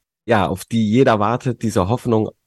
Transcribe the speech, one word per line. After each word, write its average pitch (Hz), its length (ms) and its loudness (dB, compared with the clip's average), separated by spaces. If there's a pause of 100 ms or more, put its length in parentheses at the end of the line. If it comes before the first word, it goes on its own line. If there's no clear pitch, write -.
(280)
ja, 101 200 2
auf 90 160 -6
die 113 240 -2
jeder 117 320 2
wartet, 117 420 -4
diese 98 260 0
Hoffnung, 110 420 0 (160)